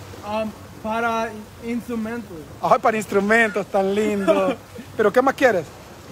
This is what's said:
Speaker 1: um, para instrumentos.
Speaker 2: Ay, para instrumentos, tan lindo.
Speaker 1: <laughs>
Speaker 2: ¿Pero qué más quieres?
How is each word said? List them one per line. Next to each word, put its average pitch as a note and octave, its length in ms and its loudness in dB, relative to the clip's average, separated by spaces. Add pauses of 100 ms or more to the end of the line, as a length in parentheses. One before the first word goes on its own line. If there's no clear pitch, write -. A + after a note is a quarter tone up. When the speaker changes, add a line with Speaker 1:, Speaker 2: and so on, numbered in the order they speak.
(280)
Speaker 1:
um, G#3+ 240 -4 (320)
para A3+ 460 -2 (360)
instrumentos. A3+ 720 -6 (240)
Speaker 2:
Ay, G#3+ 180 4
para A3+ 180 2
instrumentos, G#3 680 2
tan G3 280 2
lindo. G3+ 600 2 (200)
Speaker 1:
<laughs> - 220 -16
Speaker 2:
¿Pero G#3 140 4
qué B3 100 4
más C4 120 4
quieres? G#3 320 4 (460)